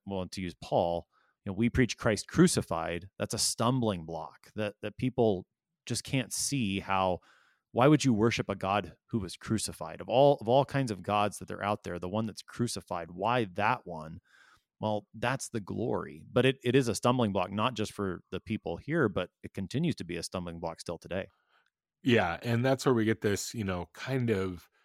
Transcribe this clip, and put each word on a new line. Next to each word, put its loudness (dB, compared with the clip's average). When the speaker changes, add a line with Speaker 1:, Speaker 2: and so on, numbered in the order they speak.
Speaker 1:
well, -4
to -8
use -6
Paul, 0
you -10
know, -8
"We 2
preach 2
Christ 0
crucified," 2
that's -4
a -6
stumbling 0
block -12
that, -4
that -10
people 2
just -6
can't -4
see -2
how, 0
why 6
would 6
you 6
worship 2
a -2
God -2
who -2
was -10
crucified? -6
Of -6
all, 6
of -8
all 4
kinds -2
of -6
gods 0
that -12
are -8
out -2
there, -6
the -6
one -2
that's -10
crucified, -6
why 0
that 0
one? -12
Well, -2
that's -2
the -6
glory. -6
But 4
it, 4
it 2
is 6
a 0
stumbling 2
block, 0
not 0
just -2
for -4
the -6
people -4
here, 0
but -4
it -16
continues -2
to -8
be -6
a -6
stumbling -6
block -6
still -8
today. -6
Speaker 2:
Yeah, 4
and 0
that's 2
where 6
we 4
get 2
this, 0
you -4
know, -4
kind -2
of -2